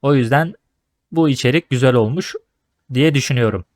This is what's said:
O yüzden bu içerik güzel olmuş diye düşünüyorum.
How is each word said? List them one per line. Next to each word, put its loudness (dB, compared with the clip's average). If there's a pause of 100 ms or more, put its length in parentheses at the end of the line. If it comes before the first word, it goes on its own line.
O 2
yüzden 0 (580)
bu 2
içerik 0
güzel 2
olmuş -2 (600)
diye 2
düşünüyorum. -2 (120)